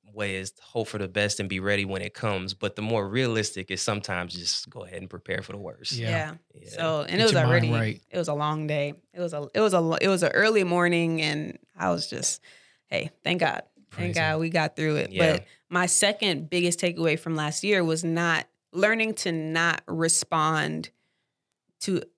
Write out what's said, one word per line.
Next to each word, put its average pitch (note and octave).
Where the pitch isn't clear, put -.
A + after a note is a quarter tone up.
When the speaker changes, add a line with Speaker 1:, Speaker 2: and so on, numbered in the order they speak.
Speaker 1:
way G2+
is F#2+
to -
hope A2+
for A2
the G2
best G#2
and G2
be F#2+
ready G2+
when F#2+
it F#2+
comes. G2
But G2+
the G#2
more G#2+
realistic A2
is F#2
sometimes F2+
just -
go -
ahead F#2
and F#2+
prepare F#2
for -
the G2+
worst. -
Speaker 2:
Yeah. A#2
Speaker 3:
Yeah. D#3
Speaker 1:
Yeah. -
Speaker 3:
So, D#3+
and -
Speaker 2:
Get G3
Speaker 3:
it A3+
was A3
Speaker 2:
your E3+
mind B2
Speaker 3:
already, A#2
Speaker 2:
right. A2+
Speaker 3:
it -
was D#3+
a D3+
long D3+
day. D3
It F3
was E3
a, D3
it G#3+
was G#3
a, E3
it G3
was F#3
an -
early G#3
morning, E3+
and D3+
I F3+
was D#3
just, -
hey, -
thank F3
God, D3+
thank -
Speaker 2:
Praise F3
Speaker 3:
God D#3
Speaker 2:
him. D#3+
Speaker 3:
we E3
got D#3+
through D#3
it. -
Speaker 1:
Yeah. D#3+
Speaker 3:
But -
my F3+
second F#3
biggest F3
takeaway E3+
from E3
last D3+
year G3
was D#3+
not E3+
learning A3
to F#3
not D#3+
respond D#3+
to F#3